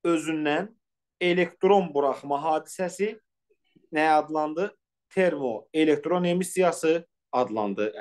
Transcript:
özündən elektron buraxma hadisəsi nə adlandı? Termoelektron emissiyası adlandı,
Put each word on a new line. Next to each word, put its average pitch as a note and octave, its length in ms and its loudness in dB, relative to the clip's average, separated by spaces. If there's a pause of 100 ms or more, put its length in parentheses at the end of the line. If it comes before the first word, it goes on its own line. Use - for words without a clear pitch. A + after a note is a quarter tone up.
özündən D#3 600 0 (540)
elektron F3+ 720 2
buraxma C#3+ 500 -2
hadisəsi F3+ 720 -4 (800)
nə D#3 140 2 (100)
adlandı? D#3 580 -4 (380)
Termoelektron D#3 1080 0
emissiyası F3 840 0 (240)
adlandı, G#2+ 680 -2